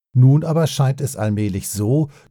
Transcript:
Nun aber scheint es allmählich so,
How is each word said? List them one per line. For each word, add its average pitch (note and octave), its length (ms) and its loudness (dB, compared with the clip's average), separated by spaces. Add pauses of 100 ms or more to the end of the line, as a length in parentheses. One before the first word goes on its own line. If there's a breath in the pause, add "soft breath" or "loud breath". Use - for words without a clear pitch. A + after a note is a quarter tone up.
(140)
Nun C3+ 300 6
aber D#3+ 240 0
scheint C3+ 320 -2
es C#3 160 -6
allmählich G#2 540 -4
so, B2 400 -2 (220 loud breath)